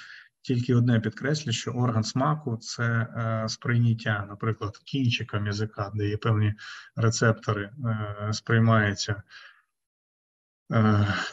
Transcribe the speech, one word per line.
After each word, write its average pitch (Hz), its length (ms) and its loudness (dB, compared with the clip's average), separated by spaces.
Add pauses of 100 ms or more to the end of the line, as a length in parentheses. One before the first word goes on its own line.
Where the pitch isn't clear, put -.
(420)
тільки 123 340 0
одне 120 240 6
підкреслю, 123 520 -4
що - 200 -4
орган 120 320 0
смаку — 135 580 -2
це, - 220 -6
е, 113 680 -2
сприйняття, 113 800 0
наприклад, 104 480 -4
кінчиком 117 680 -2
язика, 104 500 -4
де 104 140 0
є 104 80 -4
певні 107 360 2 (420)
рецептори, 110 680 0 (220)
е, 107 480 -4
сприймається, 110 920 2 (1500)
е, 107 340 6 (260)